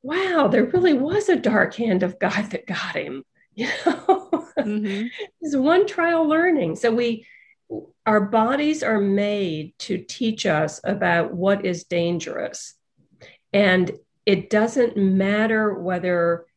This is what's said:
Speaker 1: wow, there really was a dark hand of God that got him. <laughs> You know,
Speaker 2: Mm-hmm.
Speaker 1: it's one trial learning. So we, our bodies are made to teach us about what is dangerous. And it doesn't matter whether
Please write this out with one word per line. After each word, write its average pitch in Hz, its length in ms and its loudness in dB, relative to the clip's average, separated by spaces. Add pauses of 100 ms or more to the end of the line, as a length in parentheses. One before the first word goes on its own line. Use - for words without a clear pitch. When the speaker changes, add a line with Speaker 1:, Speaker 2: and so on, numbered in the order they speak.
Speaker 1:
wow, 330 460 0
there - 160 4
really 349 300 4
was 339 340 0
a 349 80 4
dark 214 380 0
hand 214 280 0
of 185 160 -4
God 202 320 -2
that - 160 -8
got 185 300 -8
him. 135 280 -8 (140)
<laughs> - 160 -20
You 233 140 -4 (180)
know, 370 420 0 (300)
Speaker 2:
Mm-hmm. 208 480 -2 (340)
Speaker 1:
it's 294 160 -4
one 330 300 4
trial 330 400 0
learning. 311 500 2
So 233 140 0
we, 233 360 -2 (800)
our 214 140 4
bodies 247 600 0
are 220 180 0
made 196 800 -2
to 185 180 -6
teach - 480 -4
us 156 380 0
about 180 500 0
what 196 300 0
is 175 200 -4
dangerous. - 880 -4 (800)
And 185 380 4 (360)
it 196 240 0
doesn't 233 460 2
matter 202 760 2
whether 175 720 -2 (100)